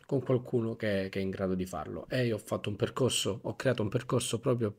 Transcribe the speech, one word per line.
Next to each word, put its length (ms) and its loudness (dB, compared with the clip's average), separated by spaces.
con 160 0
qualcuno 540 0
che, 340 0
che 100 -4
è 20 0
in 80 0
grado 260 0
di 100 0
farlo. 440 -8
E 160 2
io 100 0
ho 40 -2
fatto 300 -4
un 60 -2
percorso, 680 2
ho 120 -4
creato 260 2
un 80 0
percorso 500 0
proprio 400 2